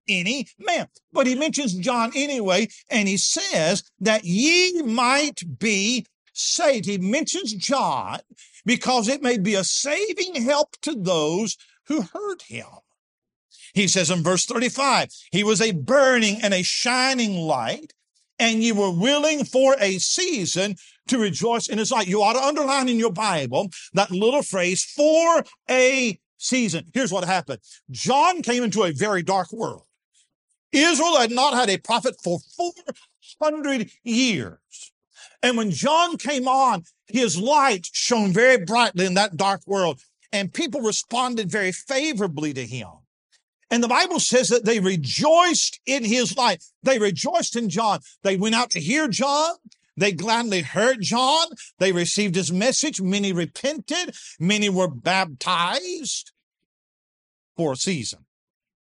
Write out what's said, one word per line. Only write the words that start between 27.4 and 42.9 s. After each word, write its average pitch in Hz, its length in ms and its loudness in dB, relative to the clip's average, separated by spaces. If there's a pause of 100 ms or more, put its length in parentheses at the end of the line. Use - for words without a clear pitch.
John 277 520 2
came 247 220 0
into 208 180 0
a 175 100 2
very 185 300 0
dark 185 300 -2
world. 175 320 -8 (880)
Israel 311 460 4
had 233 120 4
not 262 240 2
had 247 160 2
a 185 80 0
prophet 226 440 -2
for 175 180 -2 (160)
four 349 160 -2 (680)
hundred 294 500 -2 (120)
years. 220 560 -2 (840)
And 240 140 0
when 220 140 -2
John 311 480 0
came 262 300 -4
on, 262 360 2 (220)
his 202 340 -2
light 262 520 2
shone 208 400 0
very 240 300 4
brightly 190 440 0
in 180 80 -2
that 196 220 0
dark 196 280 0
world, 180 360 -2 (320)
and 202 200 -4
people 285 280 -4
responded 226 680 -2
very 196 220 -2
favorably 196 800 -4
to 127 140 -8
him. 113 220 -10 (840)